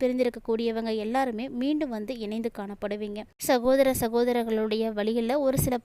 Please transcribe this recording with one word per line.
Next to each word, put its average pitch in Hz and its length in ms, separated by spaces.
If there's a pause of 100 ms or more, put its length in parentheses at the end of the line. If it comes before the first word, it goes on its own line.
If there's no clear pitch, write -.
பிரிந்திருக்கக்கூடியவங்க 233 960
எல்லாருமே 233 520
மீண்டும் 277 420
வந்து 226 280
இணைந்து 220 400
காணப்படுவீங்க. 208 640 (140)
சகோதர, 262 580
சகோதரர்களுடைய 226 1000
வழியில 226 480
ஒரு 269 180
சில 254 260